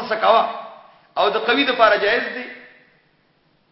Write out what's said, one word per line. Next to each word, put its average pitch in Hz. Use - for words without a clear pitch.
څه -
کوه. 208
او 190
د 196
قوي 247
د 262
پاره 214
جایز 220
دی. 247